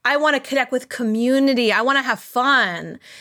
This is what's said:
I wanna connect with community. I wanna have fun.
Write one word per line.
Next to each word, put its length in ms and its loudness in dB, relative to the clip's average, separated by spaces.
I 120 2
wanna 220 2
connect 320 -4
with 180 -4
community. 840 2
I 100 2
wanna 220 2
have 160 -4
fun. 800 -2